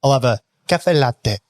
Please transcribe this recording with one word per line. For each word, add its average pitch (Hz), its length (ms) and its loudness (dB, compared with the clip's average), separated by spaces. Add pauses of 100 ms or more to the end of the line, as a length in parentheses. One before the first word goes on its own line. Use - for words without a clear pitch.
I'll 139 120 2
have 127 120 0
a 117 140 0 (280)
cafe 175 260 0
latte. 123 440 -2 (120)